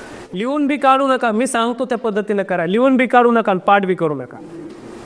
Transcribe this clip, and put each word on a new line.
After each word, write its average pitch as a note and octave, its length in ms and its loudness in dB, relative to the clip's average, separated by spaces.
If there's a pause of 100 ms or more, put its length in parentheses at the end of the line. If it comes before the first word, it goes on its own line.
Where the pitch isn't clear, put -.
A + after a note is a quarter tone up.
(340)
लिहून C4+ 340 -2
बी D4 100 0
काढू C4+ 300 4
नका, B3+ 240 2
मी A3+ 160 0
सांगतो A#3+ 380 -2
त्या A#3+ 120 -2
पद्धतीनं G#3 460 -2
करा. F3+ 220 -2
लिहून B3 320 2
बी A#3+ 100 2
काढू A#3+ 240 4
नका A3 200 2
आणि F#3 140 0
पाठ G3+ 200 4
बी F#3 100 0
करू D#3 200 -2
नका. B2 220 -12 (680)